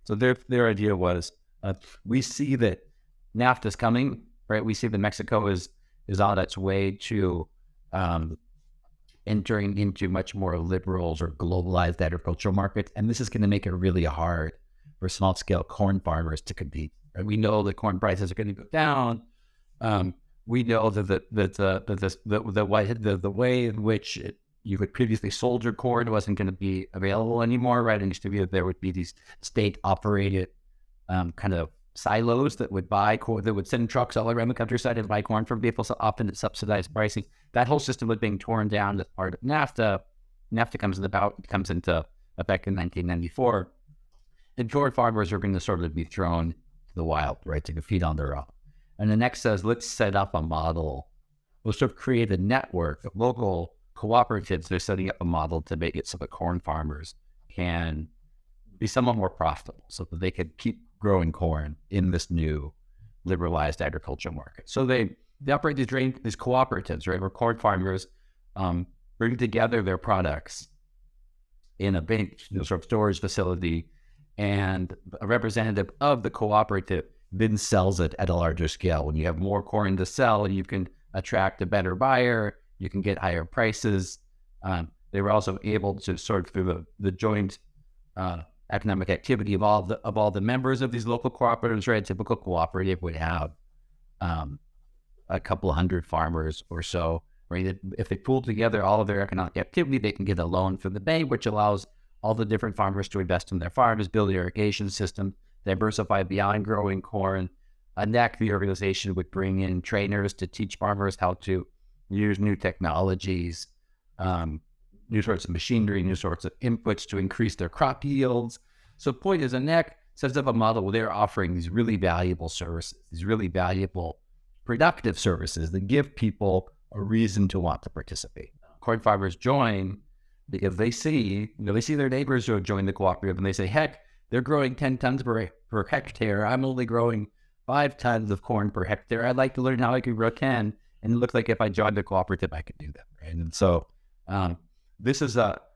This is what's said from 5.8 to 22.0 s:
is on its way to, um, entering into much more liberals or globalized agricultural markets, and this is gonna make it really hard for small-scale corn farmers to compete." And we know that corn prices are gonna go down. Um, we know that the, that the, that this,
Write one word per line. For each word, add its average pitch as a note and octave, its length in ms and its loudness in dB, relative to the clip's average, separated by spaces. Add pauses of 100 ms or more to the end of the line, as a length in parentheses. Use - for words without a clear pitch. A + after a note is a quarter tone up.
is G2+ 140 2
on G2+ 180 4
its - 180 -2
way G2 340 0
to, F#2+ 560 -2 (440)
um, E2+ 460 -2 (880)
entering G2+ 500 0
into G2+ 300 0
much F#2 260 -2
more F#2 240 -2
liberals F2 640 -2
or E2+ 100 -4
globalized F2 720 0
agricultural F2 520 -2
markets, G2+ 400 0
and G#2+ 140 0
this A2+ 100 0
is A#2 100 -4
gonna G#2+ 180 2
make G2+ 180 2
it F2+ 80 -2
really F2+ 320 4
hard D#2+ 480 0 (460)
for F#2 100 -2
small-scale F#2+ 560 2
corn G2 340 2
farmers D#2+ 420 -2
to - 120 -10
compete." D2+ 400 -8 (200)
And F#2+ 140 -6
we G#2 80 0
know G#2+ 280 4
that G2 100 0
corn G2 260 -2
prices F#2+ 320 0
are F2+ 40 -8
gonna G#2 180 -4
go G2+ 180 -16
down. C3+ 520 0 (580)
Um, G2 320 0 (360)
we A#2+ 140 2
know A2+ 260 4
that G2+ 180 -2
the, F#2+ 140 2 (120)
that G2+ 220 2
the, F#2+ 320 2
that G2 120 -2
this, F#2+ 260 -2